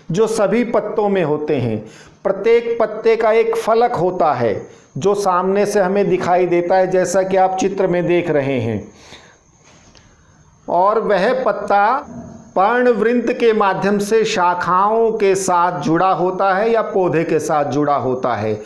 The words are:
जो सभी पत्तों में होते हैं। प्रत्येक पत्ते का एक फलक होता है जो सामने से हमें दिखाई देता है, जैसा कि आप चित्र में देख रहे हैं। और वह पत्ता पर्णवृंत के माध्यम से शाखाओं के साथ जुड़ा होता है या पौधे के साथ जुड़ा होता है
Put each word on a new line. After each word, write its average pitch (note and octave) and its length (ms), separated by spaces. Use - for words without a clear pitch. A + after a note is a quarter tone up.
जो G#3 160
सभी A3 360
पत्तों G#3+ 460
में F#3+ 140
होते D3+ 320
हैं। A#2 220
प्रत्येक A#3 560
पत्ते A3+ 360
का A3 160
एक A3+ 240
फलक A#3 400
होता F3 380
है A#2+ 220
जो F#3+ 160
सामने F#3+ 520
से G#3 140
हमें F#3+ 300
दिखाई F3+ 360
देता F3 300
है, F#3 160
जैसा F#3 320
कि F#3+ 140
आप F#3+ 220
चित्र F#3+ 280
में F3+ 200
देख E3+ 220
रहे C#3 300
हैं। A2 280
और F#3+ 320
वह G#3 440
पत्ता G3+ 440
पर्णवृंत A#3 760
के A#3+ 220
माध्यम G3+ 460
से G#3+ 260
शाखाओं F#3+ 840
के G3+ 240
साथ F3+ 460
जुड़ा E3+ 300
होता F#3 420
है G#3 180
या A3+ 100
पौधे F3 420
के E3 160
साथ D3+ 260
जुड़ा C#3+ 300
होता B2+ 400
है G#2+ 300